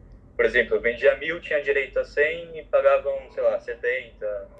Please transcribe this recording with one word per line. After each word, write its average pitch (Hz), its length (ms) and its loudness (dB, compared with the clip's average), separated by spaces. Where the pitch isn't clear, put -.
Por 117 100 2
exemplo, 113 300 2
eu 104 60 2
vendia 120 360 4
mil, 165 240 -6
tinha 151 220 -2
direito 139 360 -2
a 123 60 -2
cem 160 540 -2
e 147 60 -12
pagavam, 139 460 4
sei 131 100 -6
lá, 110 180 2
setenta. 117 880 -6